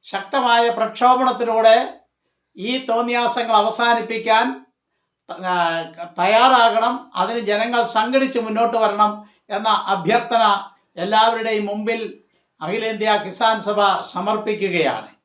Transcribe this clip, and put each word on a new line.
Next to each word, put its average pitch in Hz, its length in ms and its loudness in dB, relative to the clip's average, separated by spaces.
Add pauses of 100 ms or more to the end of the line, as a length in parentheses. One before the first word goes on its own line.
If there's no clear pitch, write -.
ശക്തമായ 233 640 0
പ്രക്ഷോഭണത്തിലൂടെ 226 1040 2 (800)
ഈ 247 280 -4
തോന്നിയാസങ്ങൾ 233 680 0
അവസാനിപ്പിക്കാൻ, 226 1080 0 (640)
ആ, 180 240 -4 (640)
തയ്യാറാകണം. 233 960 2
അതിന് 208 240 -2
ജനങ്ങൾ 226 440 -2
സംഘടിച്ച് 247 560 0
മുന്നോട്ട് 226 380 -2
വരണം 214 340 2 (380)
എന്ന 214 180 -4
അഭ്യർത്ഥന 208 760 0 (540)
എല്ലാവരുടെയും 220 680 0
മുമ്പിൽ 214 540 -6 (420)
അഖിലേന്ത്യാ 214 640 -2
കിസാൻ 220 380 -2
സഭ 196 400 0 (120)
സമർപ്പിക്കുകയാണ്. 185 960 -2 (160)